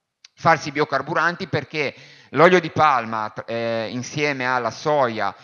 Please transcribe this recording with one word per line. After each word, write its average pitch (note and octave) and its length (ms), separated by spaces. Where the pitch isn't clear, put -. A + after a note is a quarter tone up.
Falsi D#3+ 360
biocarburanti E3 800
perché C#3+ 460
l'olio F3+ 300
di D#3+ 100
palma, A#2 640
eh, A#2 460
insieme C3+ 560
alla B2 240
soia A#2 720